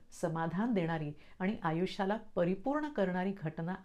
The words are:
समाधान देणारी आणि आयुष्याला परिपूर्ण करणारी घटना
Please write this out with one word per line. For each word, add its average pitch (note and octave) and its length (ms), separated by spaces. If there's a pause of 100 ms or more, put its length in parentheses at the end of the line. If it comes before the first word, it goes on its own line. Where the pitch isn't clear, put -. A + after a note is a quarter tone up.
(120)
समाधान E3+ 640
देणारी E3 380 (280)
आणि G3 240
आयुष्याला F#3 540 (180)
परिपूर्ण A3 540
करणारी F#3 420
घटना E3+ 540